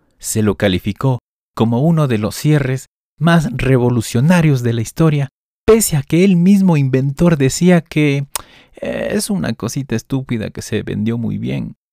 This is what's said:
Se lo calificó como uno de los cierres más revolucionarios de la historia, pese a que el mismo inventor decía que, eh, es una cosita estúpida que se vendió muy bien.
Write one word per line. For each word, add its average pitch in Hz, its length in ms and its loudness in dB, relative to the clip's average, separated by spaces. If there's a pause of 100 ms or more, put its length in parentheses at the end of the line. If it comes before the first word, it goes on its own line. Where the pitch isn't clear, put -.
(180)
Se - 240 -4
lo 104 140 2
calificó 104 600 -2 (400)
como 117 220 0
uno 156 260 2
de 117 120 -2
los 107 160 -4
cierres 135 500 -2 (340)
más 165 320 2
revolucionarios 127 1120 2
de 117 120 -2
la 113 80 -4
historia, 151 480 -2 (340)
pese 220 320 4
a 139 60 0
que 165 200 0
el 190 140 4
mismo 185 400 4
inventor 139 600 0
decía 170 420 2
que, 143 460 -2 (520)
eh, 113 340 -6
es 214 180 -4
una 117 240 -2
cosita - 420 -6
estúpida 120 540 -6
que - 100 -12
se 104 220 -6
vendió 107 340 -4
muy 107 220 -4
bien. 117 360 -6 (180)